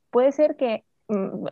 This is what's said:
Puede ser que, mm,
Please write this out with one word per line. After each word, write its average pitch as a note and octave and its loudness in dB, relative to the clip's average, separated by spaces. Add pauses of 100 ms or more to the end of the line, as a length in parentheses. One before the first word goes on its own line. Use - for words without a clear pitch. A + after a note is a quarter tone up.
(120)
Puede B3+ 4
ser D4+ 2
que, A3+ -4 (240)
mm, G3+ -4